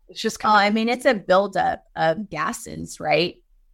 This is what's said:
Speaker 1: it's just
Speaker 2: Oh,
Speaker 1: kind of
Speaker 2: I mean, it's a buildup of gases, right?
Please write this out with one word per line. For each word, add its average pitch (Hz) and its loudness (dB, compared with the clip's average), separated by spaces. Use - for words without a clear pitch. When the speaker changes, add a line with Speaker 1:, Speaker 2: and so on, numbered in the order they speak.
Speaker 1:
it's - -14
just 220 -4
Speaker 2:
Oh, - -2
Speaker 1:
kind 208 6
of 208 2
Speaker 2:
I - 0
mean, 226 0
it's 247 -2
a 269 4
buildup 185 0
of 165 -2
gases, 165 -8
right? 156 0